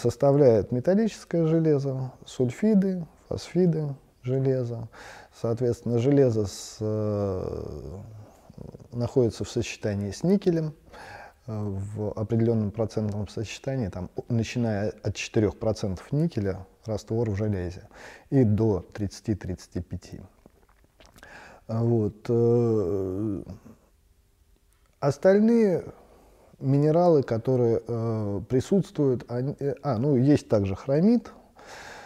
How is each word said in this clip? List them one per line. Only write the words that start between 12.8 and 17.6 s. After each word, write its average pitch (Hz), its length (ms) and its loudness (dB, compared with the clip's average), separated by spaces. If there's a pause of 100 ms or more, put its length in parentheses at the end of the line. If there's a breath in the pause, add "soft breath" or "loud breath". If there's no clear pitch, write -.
сочетании, 120 600 -6
там, 90 280 -8
о-, - 140 -8
начиная 110 640 -2 (100)
от 101 120 -4
четырех - 420 0
процентов 104 540 -4
никеля, 101 540 -2 (200)
раствор 113 440 -4
в 101 60 -2
железе, 95 520 -4 (420 loud breath)